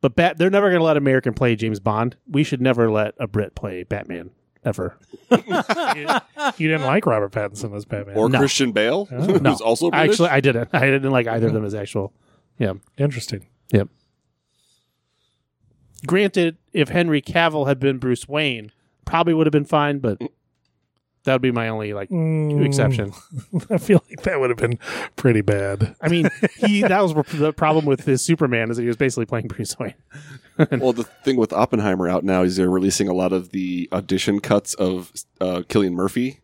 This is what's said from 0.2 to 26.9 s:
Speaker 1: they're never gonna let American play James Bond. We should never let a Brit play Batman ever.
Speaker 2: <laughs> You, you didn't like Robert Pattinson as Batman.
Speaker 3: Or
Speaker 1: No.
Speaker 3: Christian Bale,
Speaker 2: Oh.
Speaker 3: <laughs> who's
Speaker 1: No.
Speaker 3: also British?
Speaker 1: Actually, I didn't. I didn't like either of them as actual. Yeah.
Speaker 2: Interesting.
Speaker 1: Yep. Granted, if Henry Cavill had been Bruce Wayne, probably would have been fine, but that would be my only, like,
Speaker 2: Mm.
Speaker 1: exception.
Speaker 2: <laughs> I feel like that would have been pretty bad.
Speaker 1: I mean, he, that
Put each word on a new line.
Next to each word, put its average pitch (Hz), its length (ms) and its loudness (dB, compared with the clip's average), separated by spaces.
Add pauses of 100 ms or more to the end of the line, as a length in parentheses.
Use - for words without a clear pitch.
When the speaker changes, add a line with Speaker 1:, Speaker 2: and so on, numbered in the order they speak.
Speaker 1:
they're 180 100 4
never 202 220 4
gonna 175 120 4
let 156 140 4
American 131 380 2
play 120 200 2
James 107 240 -4
Bond. 110 360 -2 (120)
We 151 160 0
should 143 180 -2
never 120 280 4
let 107 300 -2
a 117 80 -4
Brit 101 260 -4
play 92 300 -10
Batman 92 480 -10 (340)
ever. 92 320 -4 (320)
Speaker 2:
<laughs> 240 80 6 (580)
You, - 120 -8 (500)
you 156 120 0
didn't 156 160 0
like 151 200 2
Robert 107 260 0
Pattinson 104 440 -8
as 101 100 -10
Batman. 101 300 -8
Speaker 3:
Or 110 140 4
Speaker 1:
No. 131 100 -4
Speaker 3:
Christian 135 320 2
Bale, 123 400 2
Speaker 2:
Oh. 127 100 -6
Speaker 3:
<laughs> - 20 0
who's 185 180 2
Speaker 1:
No. 131 140 4
Speaker 3:
also 113 340 0
British? 160 220 4
Speaker 1:
Actually, 170 180 4
I 139 100 4
didn't. 120 340 0
I 135 120 2
didn't 135 260 2
like 123 160 2
either 113 200 0
of 110 60 2
them 107 120 -2
as 101 80 -6
actual. 101 400 -6 (460)
Yeah. 101 140 0 (240)
Speaker 2:
Interesting. 123 500 -4 (240)
Speaker 1:
Yep. 101 160 2 (2250)
Granted, 175 520 0 (140)
if 156 180 0
Henry 165 320 2
Cavill 156 460 2
had 139 120 2
been 135 180 2
Bruce 123 300 -2
Wayne, 139 440 -4 (340)
probably 170 280 2
would 160 140 4
have 151 40 2
been 147 140 2
fine, 147 340 2
but 110 200 -2 (1040)
that 131 80 2
would 127 80 2
be 127 100 2
my 117 160 -2
only, 110 260 -4
like, 101 160 -8
Speaker 2:
Mm. 156 560 0
Speaker 1:
exception. 127 460 2 (300)
Speaker 2:
<laughs> - 280 -6
I 202 80 0
feel 190 320 -6
like - 140 -20
that 175 160 -4
would 131 100 -2
have 120 80 -2
been 117 220 -4 (380)
pretty 117 240 2
bad. 98 600 -2
Speaker 1:
I - 60 -4
mean, 165 220 2 (280)
he, 208 260 2
that 196 180 2